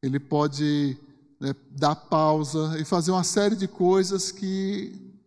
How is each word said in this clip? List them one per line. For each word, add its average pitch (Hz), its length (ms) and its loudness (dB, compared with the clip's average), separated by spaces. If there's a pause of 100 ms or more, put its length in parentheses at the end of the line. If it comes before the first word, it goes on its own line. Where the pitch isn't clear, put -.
ele 135 180 -2
pode, 147 760 0 (420)
né, 135 140 -4 (160)
dar 147 260 2
pausa 156 800 0
e 156 60 -4
fazer 170 260 0
uma 185 140 2
série 208 320 2
de 190 100 -4
coisas 185 640 2
que 190 840 -6 (120)